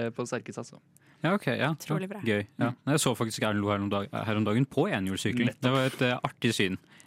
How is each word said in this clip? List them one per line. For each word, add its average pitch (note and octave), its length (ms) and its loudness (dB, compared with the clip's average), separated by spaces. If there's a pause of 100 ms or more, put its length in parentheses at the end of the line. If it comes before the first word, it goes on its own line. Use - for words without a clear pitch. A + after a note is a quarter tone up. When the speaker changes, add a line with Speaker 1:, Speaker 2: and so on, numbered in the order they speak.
Speaker 1:
eh, A#2 40 -4
på B2 160 -6
sterkeste, A#2+ 380 -8
altså. - 140 -20 (440)
Speaker 2:
Ja, E3+ 120 2
ok, G#3 120 -2 (100)
ja. B2 160 2
Speaker 3:
Utrolig F3 360 -4
bra. G#3 120 -12
Speaker 2:
Gøy. G#2 260 0 (120)
Ja. A#2+ 120 0
Speaker 1:
Mm. A#2+ 60 -6 (160)
Speaker 2:
Jeg D3+ 80 4
så B2+ 160 2
faktisk A#2 260 -4
Erlend G#2+ 200 2
Lo G2+ 80 0
her G2+ 100 2
om G2+ 100 -2
dag-, G2 220 -2
her G#2+ 240 -2
om G#2+ 80 2
dagen A2+ 220 4
på - 240 0
enhjulssykkel. G2 560 0
Speaker 1:
Nettopp. - 140 -4
Speaker 2:
Det B2 120 2
var C3 140 4
et, - 160 -2
eh, B2 220 2
artig A#2+ 280 -2
syn. F#2 260 0 (280)